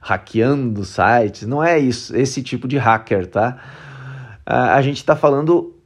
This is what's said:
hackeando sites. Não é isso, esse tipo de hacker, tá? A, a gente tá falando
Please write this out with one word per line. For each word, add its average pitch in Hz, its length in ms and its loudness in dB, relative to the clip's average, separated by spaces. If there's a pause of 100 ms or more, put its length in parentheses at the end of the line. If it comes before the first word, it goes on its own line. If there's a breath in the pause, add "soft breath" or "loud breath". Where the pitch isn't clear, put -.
hackeando 110 840 -2
sites. 104 600 0
Não 139 140 -2
é 165 180 4
isso, 127 360 -2
esse 131 260 0
tipo 123 260 -6
de 139 100 -2
hacker, 113 500 0
tá? 117 300 -2 (880 loud breath)
A, 120 300 2
a 139 60 6
gente 139 220 -2
tá 156 140 2
falando 151 560 2 (120)